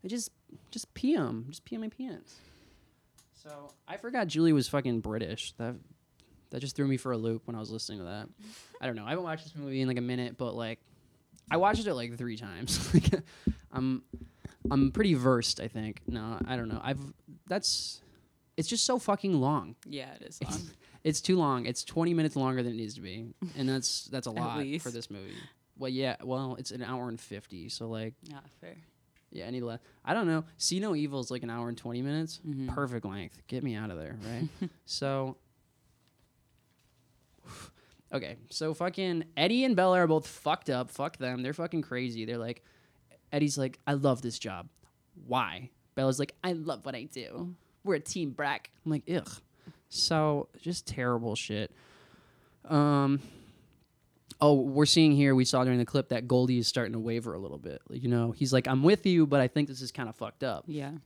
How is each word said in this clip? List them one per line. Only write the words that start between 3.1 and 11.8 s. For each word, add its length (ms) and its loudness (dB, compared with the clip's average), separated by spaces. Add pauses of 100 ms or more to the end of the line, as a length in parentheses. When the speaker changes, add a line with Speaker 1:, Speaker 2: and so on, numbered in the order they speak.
Speaker 1:
So, 380 -20 (160)
I 100 -10
forgot 300 -2
Julie 260 6
was 140 6
fucking 340 0
British. 560 -6
That, 180 -6 (760)
that 100 -8
just 160 -8
threw 120 2
me 100 2
for 140 -4
a 60 0
loop 280 -2
when 100 -8
I 40 -8
was 120 -10
listening 280 -8
to 60 -10
that. 220 -10 (540)
I 40 -8
don't 100 -4
know. 100 -10
I 60 -8
haven't 120 -4
watched 220 -8
this 100 -20
movie 260 -4
in, 60 2
like, 100 0
a 40 -2
minute, 360 -4
but, 180 -6
like, 240 -8 (720)
I 80 2
watched 300 4